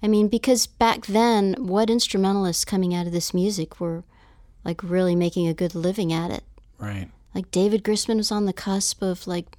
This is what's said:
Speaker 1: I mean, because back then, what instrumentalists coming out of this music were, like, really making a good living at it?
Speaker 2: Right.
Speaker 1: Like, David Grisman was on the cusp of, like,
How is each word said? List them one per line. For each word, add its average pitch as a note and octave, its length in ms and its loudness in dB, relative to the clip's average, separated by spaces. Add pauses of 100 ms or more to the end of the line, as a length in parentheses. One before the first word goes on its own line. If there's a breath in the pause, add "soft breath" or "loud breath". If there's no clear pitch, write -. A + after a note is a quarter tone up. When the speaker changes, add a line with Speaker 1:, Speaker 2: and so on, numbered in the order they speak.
Speaker 1:
I G#3 40 0
mean, G#3+ 200 4
because A3+ 400 2
back - 380 0
then, G#3 540 4
what G#3+ 300 0
instrumentalists G3 760 0
coming F#3 280 0
out F3 120 -2
of E3+ 80 -6
this E3+ 200 -4
music F#3 460 -2
were, E3+ 240 -6 (600 soft breath)
like, E3+ 200 -6
really F3+ 320 2
making F3 320 2
a E3 60 0
good F3 220 -2
living F3+ 360 -2
at E3 200 -2
it? - 120 -8 (360)
Speaker 2:
Right. G2+ 300 -8 (240)
Speaker 1:
Like, F#3 180 -6
David G3+ 320 2
Grisman G#3+ 320 -2
was G#3+ 160 -2
on G#3 140 -2
the F#3+ 80 -2
cusp - 480 -4
of, F#3 260 -4
like, F3 320 -8